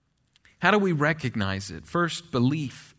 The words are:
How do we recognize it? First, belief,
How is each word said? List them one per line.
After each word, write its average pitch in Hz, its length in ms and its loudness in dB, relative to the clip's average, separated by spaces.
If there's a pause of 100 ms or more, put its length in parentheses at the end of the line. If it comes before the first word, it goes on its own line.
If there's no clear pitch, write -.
(600)
How 175 120 4
do 208 80 6
we 196 120 2
recognize 123 800 -2
it? 82 160 -12
First, 170 460 -2
belief, 135 680 -2